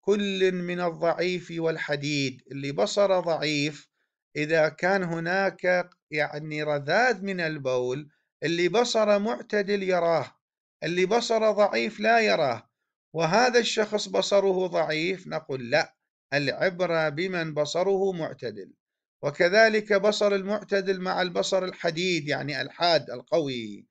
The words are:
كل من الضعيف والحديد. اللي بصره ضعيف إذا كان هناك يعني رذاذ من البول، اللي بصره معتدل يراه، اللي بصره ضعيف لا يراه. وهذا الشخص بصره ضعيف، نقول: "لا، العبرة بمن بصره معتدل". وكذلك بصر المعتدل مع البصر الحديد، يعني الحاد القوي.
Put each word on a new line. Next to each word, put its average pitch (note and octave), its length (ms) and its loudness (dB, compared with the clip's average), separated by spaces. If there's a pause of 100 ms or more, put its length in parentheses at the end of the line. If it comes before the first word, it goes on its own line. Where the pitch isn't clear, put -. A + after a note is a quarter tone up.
كل G3 520 2
من F3 280 -4
الضعيف E3+ 760 -2
والحديد. D3 920 -2
اللي C#3 220 -8
بصره F#3+ 480 2
ضعيف D3+ 680 -2 (480)
إذا D#3 320 2
كان F#3 340 0
هناك F3+ 880 -2 (200)
يعني D3+ 520 -4
رذاذ F3 640 0
من F#3+ 160 -6
البول، C3+ 680 -4 (340)
اللي E3+ 260 0
بصره G#3+ 500 2
معتدل G#3 640 -2
يراه، E3+ 540 0 (460)
اللي F3 240 0
بصره A3 440 2
ضعيف G#3 500 0
لا A3+ 200 4
يراه. E3 500 0 (440)
وهذا G#3 440 4
الشخص G#3+ 500 -2
بصره F#3+ 580 2
ضعيف، E3 600 -2
نقول: C#3 440 -8
"لا، D3+ 260 0 (360)
العبرة E3 760 0
بمن E3 460 -4
بصره F#3 580 0
معتدل". A#2 600 -8 (500)
وكذلك G#3 680 4
بصر G3+ 420 2
المعتدل G3 680 -2
مع F#3 220 -2
البصر F#3 420 0
الحديد، E3+ 640 -2
يعني C3+ 320 -4
الحاد C#3+ 500 0
القوي. B2 800 -4